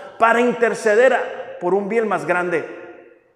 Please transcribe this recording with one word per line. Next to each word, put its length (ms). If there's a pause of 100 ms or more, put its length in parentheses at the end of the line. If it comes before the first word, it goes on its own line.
(200)
para 220
interceder 720
a-, 100 (360)
por 140
un 160
bien 180
más 180
grande, 400 (720)